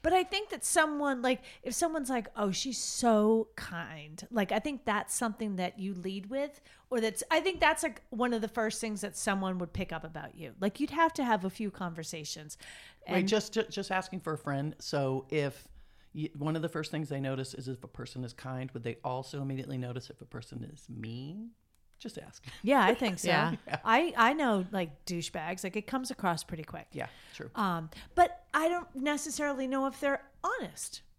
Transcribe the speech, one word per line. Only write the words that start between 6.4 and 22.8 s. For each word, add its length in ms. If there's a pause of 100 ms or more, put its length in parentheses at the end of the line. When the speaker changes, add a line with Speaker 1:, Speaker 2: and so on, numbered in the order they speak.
Speaker 1:
or 140
that's, 280
I 100
think 200
that's, 220
like, 260
one 240
of 80
the 80
first 320
things 220
that 120
someone 440
would 160
pick 180
up 120
about 320
you. 220
Like, 220
you'd 100
have 240
to 100
have 200
a 60
few 200
conversations. 880 (520)
Speaker 2:
Wait, 100
Speaker 1:
And 100
Speaker 2:
just, 260
ju-, 140
just 220
asking 300
for 140
a 40
friend. 400
So 500
if 380 (480)
y-, 140 (100)
one 160
of 80
the 60
first 240
things 160
they 100
notice 340
is 140
if 160
a 60
person 340
is 100
kind, 400
would 120
they 180
also 400
immediately 340
notice 320
if 120
a 40
person 380 (100)
is 160
mean? 640 (480)
Just 180
ask. 280 (180)
Speaker 1:
Yeah, 220